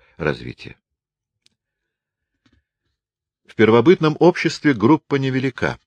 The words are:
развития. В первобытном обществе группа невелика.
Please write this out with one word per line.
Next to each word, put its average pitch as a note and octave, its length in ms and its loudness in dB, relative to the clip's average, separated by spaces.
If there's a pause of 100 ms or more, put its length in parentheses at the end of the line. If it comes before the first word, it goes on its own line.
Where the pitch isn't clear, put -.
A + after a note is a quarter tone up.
(160)
развития. B1+ 600 -10 (2750)
В - 100 -20
первобытном B2 640 4
обществе D#3 540 0
группа C3 420 0
невелика. C3 720 -4